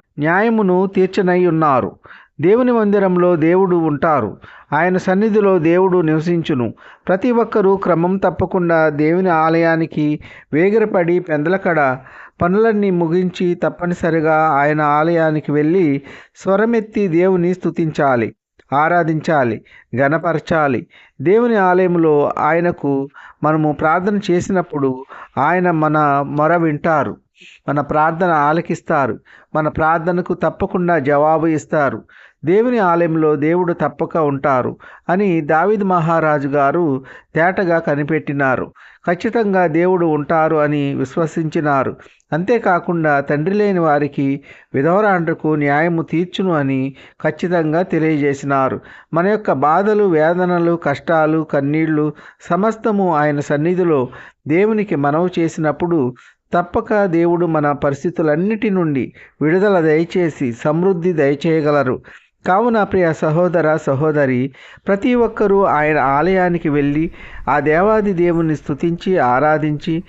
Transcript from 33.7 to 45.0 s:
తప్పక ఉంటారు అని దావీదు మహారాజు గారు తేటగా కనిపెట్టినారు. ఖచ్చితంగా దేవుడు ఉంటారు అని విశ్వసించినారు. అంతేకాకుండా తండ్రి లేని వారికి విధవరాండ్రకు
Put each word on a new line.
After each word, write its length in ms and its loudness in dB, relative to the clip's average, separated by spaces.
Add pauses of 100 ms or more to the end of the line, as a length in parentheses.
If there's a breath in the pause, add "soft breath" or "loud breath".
తప్పక 440 -4
ఉంటారు 600 -2 (320 loud breath)
అని 320 0
దావీదు 420 0
మహారాజు 640 0
గారు 560 0 (320 loud breath)
తేటగా 440 0
కనిపెట్టినారు. 920 -2 (340 loud breath)
ఖచ్చితంగా 600 0
దేవుడు 380 2
ఉంటారు 500 0
అని 380 0
విశ్వసించినారు. 1000 -2 (380 loud breath)
అంతేకాకుండా 840 0
తండ్రి 340 -2
లేని 260 0
వారికి 640 0 (320 loud breath)
విధవరాండ్రకు 840 0